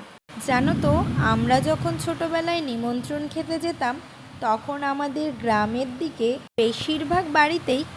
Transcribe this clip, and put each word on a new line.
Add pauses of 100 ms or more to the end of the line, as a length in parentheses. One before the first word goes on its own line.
(460)
জানো (100)
তো, (320)
আমরা
যখন
ছোটবেলায়
নিমন্ত্রণ
খেতে
যেতাম, (460)
তখন
আমাদের (140)
গ্রামের (100)
দিকে (280)
বেশিরভাগ
বাড়িতেই (140)